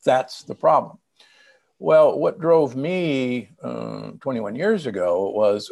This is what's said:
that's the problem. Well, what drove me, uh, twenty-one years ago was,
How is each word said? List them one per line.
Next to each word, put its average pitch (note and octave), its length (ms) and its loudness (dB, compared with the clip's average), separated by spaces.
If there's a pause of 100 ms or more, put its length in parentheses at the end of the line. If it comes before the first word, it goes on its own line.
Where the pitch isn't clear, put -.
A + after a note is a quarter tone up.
that's C3 400 0
the - 120 -12
problem. - 420 0 (800)
Well, D#3 400 4
what D#3 220 -2
drove D#3 380 2
me, C3+ 720 -2 (120)
uh, A2+ 500 -10 (100)
twenty-one A2+ 340 -6
years F#3 300 -2
ago F#2+ 460 -2
was, G#2 400 0